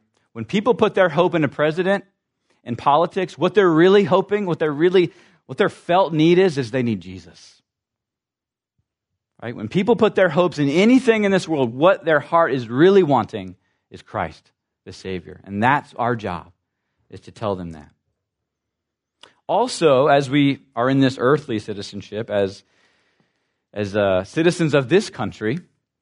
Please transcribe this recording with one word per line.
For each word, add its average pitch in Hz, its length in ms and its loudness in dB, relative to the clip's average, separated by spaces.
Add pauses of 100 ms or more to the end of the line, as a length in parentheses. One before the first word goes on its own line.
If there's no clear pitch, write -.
(320)
When 113 140 -12
people 214 280 0
put 202 220 0
their 185 140 2
hope 170 260 0
in 160 80 0
a 139 60 0
president, 175 560 -2 (580)
in 117 120 -10
politics, 165 640 0
what 180 160 -2
they're 196 160 4
really 190 340 6
hoping, 190 420 0
what 165 140 -4
they're 156 120 -2
really, 175 400 2 (340)
what - 120 -14
their 190 120 2
felt 175 440 -2
need 165 260 4
is, 185 180 2
is 117 140 -4
they 131 120 -2
need 110 180 -4
Jesus. 87 600 -20 (1800)
Right? - 140 -12
When 107 120 -10
people 202 300 0
put 208 180 0
their 190 140 2
hopes 170 300 -2
in 139 100 0
anything 220 560 2
in 196 60 0
this 185 160 0
world, 135 260 -2
what 156 320 2
their 151 160 2
heart 165 320 0
is 120 160 -6
really 185 340 4
wanting 113 540 -2 (320)
is - 120 -20
Christ, 85 500 -10 (340)
the 92 80 -18
Savior. 92 500 -14
And 101 180 -8
that's 135 340 -2
our 120 200 -4
job, 87 380 -10 (560)
is 95 120 -20
to - 100 -20
tell 101 240 -6
them 90 160 -10
that. 76 200 -20 (1500)
Also, 160 640 2
as 143 220 2
we 139 320 0 (140)
are 120 140 -2
in 135 120 2
this 131 180 0
earthly 127 400 0
citizenship, 101 680 -10
as, 101 340 -2 (1120)
as, 101 220 -6
uh, 95 280 0
citizens 165 500 -2
of 135 140 0
this 190 220 0
country, 110 500 -6 (420)